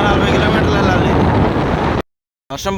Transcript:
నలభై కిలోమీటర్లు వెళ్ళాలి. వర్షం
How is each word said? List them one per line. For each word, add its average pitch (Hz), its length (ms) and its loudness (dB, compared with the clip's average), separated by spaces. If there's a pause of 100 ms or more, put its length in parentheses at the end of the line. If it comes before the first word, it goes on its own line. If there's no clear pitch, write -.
నలభై 196 280 0
కిలోమీటర్లు - 440 0
వెళ్ళాలి. 190 340 2 (1400)
వర్షం 196 240 -4